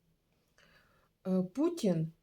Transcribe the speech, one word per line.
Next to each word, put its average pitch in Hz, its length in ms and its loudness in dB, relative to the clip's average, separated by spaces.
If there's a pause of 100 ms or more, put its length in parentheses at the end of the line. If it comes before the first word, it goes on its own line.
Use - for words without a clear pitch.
(1300)
Е, 185 160 2
Путін 185 680 0 (100)